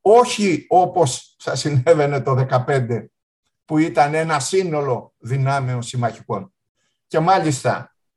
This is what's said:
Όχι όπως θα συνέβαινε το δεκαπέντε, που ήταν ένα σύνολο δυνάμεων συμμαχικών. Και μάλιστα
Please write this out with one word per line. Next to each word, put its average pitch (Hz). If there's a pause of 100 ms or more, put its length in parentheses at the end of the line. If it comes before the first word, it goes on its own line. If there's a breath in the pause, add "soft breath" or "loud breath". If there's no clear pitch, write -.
Όχι 208
όπως 175
θα -
συνέβαινε 143
το 135
δεκαπέντε, 127 (540)
που 156
ήταν 156
ένα 160
σύνολο 151
δυνάμεων 131
συμμαχικών. 113 (520)
Και 170
μάλιστα 160 (200)